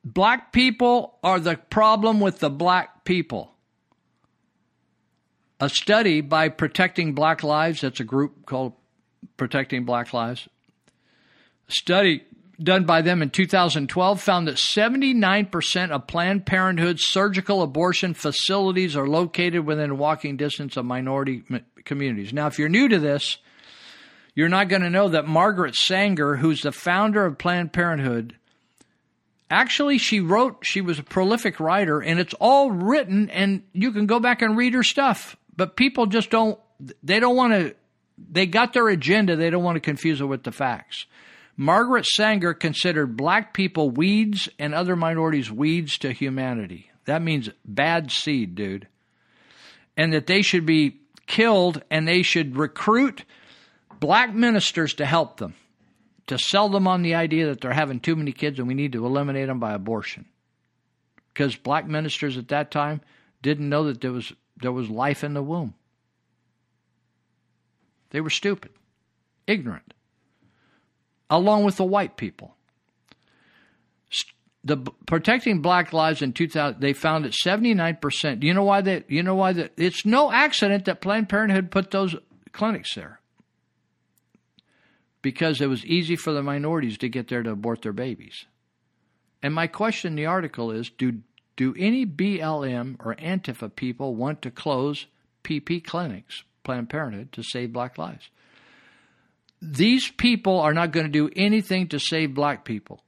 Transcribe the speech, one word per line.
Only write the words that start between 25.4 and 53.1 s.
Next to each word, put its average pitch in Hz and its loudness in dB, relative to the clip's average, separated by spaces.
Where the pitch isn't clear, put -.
Sanger, 185 2
who's 151 2
the 147 -2
founder 202 2
of 156 -2
Planned 175 -2
Parenthood, 135 -2
actually, 262 2
she 214 2
wrote, 202 2
she - -2
was 170 -2
a 147 -12
prolific 190 0
writer, 160 2
and 165 0
it's 175 -4
all 269 6
written, 202 2
and 196 0
you 202 0
can 208 0
go 233 2
back 240 2
and 220 2
read 240 2
her 247 2
stuff. - 0
But 185 -2
people 254 2
just 208 0
don't, 226 2
they 185 2
don't 247 4
wanna, 214 4
they 175 0
got 220 2
their 240 4
agenda, 180 4
they 165 0
don't 175 0
wanna 170 0
confuse 151 -2
it 139 -2
with 135 -4
the 117 -8
facts. - -6
Margaret 208 2
Sanger 202 2
considered 151 -2
black 185 0
people 165 0
weeds 196 2
and 147 -4
other 175 -2
minorities 160 0
weeds 156 0
to 139 -4
humanity. 127 -6
That 156 -2
means 147 -2
bad 147 0
seed, 120 -2
dude. 98 -6
And 160 2
that 151 0
they 190 4
should 180 2
be 156 2
killed, 190 4
and 156 0
they 180 4
should 151 0
recruit 220 0